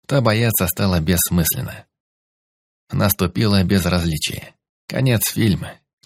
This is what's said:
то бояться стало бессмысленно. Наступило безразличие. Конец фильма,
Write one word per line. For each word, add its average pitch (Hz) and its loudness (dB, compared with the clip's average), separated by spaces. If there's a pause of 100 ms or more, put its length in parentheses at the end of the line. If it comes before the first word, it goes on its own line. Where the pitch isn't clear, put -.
то 139 0
бояться 110 2
стало 92 0
бессмысленно. 85 -2 (1080)
Наступило 101 0
безразличие. 87 -2 (340)
Конец 127 0
фильма, 107 0 (300)